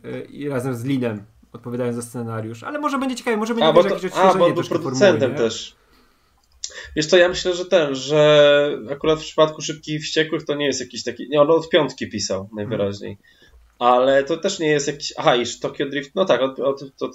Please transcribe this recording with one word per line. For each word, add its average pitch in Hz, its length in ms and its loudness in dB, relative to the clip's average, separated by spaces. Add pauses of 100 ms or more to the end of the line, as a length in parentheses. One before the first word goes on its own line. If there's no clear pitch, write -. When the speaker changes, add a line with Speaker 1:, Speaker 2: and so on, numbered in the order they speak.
Speaker 1:
e, 127 160 -10
i - 280 -12
razem 131 260 -4
z 117 100 -8
Linem 120 400 -2 (280)
odpowiadają 120 400 -6
za 120 100 -6
scenariusz. 113 600 -10
Ale 294 160 -8
może 285 200 -2
będzie 254 180 -4
ciekawie, 233 200 -2
może 220 180 -2
będzie, 202 140 4
Speaker 2:
A, 151 40 6
bo 175 100 8
Speaker 1:
wiesz, 196 100 0
Speaker 2:
to, 180 60 -2
Speaker 1:
jakieś 185 140 -6
Speaker 2:
a, - 20 -12
bo 175 80 2
Speaker 1:
odświeżenie 185 220 6
Speaker 2:
on 165 80 6
był - 100 -6
Speaker 1:
troszkę - 120 -4
formuły, 160 180 -2
Speaker 2:
producentem 143 400 4
Speaker 1:
nie? 143 60 -6
Speaker 2:
też. - 380 -2 (1200)
Wiesz 156 100 0
co, 185 100 4
ja 175 120 6
myślę, 180 260 -4
że 175 100 -6
ten, 160 300 2
że 147 840 4 (120)
akurat 156 280 0
w 156 40 -14
przypadku 156 400 0
Szybkich 156 320 -8
i 151 40 -6
Wściekłych 156 460 -4
to 147 100 -4
nie 147 120 -4
jest 127 140 -2
jakiś 120 240 -12
taki... 117 240 -10
Nie, 147 120 2
on 147 100 0
od 160 180 0
piątki 135 420 -2
pisał 98 460 -8
najwyraźniej. 104 600 -6
Speaker 1:
Hmm. - 280 -20 (340)
Speaker 2:
Ale 127 460 4
to 165 120 -2
też 196 220 -6
nie 160 100 -2
jest 147 180 0
jakiś... - 300 -8
Aha, 143 200 2
iż - 240 -4
Tokyo 139 260 -4
Drift... 139 280 -8
No 190 100 0
tak, 131 180 2
od, 131 180 -2
od, 139 360 -4
to 131 180 -8